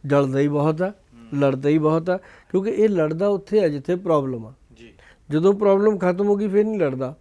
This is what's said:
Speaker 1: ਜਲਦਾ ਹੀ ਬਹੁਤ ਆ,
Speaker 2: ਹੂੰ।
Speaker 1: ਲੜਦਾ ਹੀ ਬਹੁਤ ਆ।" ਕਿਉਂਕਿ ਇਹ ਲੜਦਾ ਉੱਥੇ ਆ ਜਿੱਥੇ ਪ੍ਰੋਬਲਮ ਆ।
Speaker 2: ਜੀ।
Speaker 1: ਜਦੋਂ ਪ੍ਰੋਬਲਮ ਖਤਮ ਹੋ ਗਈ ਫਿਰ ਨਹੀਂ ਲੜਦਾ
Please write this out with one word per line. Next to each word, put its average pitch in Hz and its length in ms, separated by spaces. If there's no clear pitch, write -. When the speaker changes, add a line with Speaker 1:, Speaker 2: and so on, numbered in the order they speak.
Speaker 1:
ਜਲਦਾ 139 320
ਹੀ 143 100
ਬਹੁਤ 151 340
ਆ, 185 60
Speaker 2:
ਹੂੰ। - 520
Speaker 1:
ਲੜਦਾ 135 280
ਹੀ 156 100
ਬਹੁਤ 160 320
ਆ।" 180 60
ਕਿਉਂਕਿ 196 200
ਇਹ 214 180
ਲੜਦਾ 165 400
ਉੱਥੇ 202 360
ਆ 165 40
ਜਿੱਥੇ 147 280
ਪ੍ਰੋਬਲਮ 139 500
ਆ। 110 60
Speaker 2:
ਜੀ। 113 140
Speaker 1:
ਜਦੋਂ 165 220
ਪ੍ਰੋਬਲਮ 202 460
ਖਤਮ 180 300
ਹੋ 202 80
ਗਈ 208 120
ਫਿਰ 202 160
ਨਹੀਂ 214 160
ਲੜਦਾ 135 400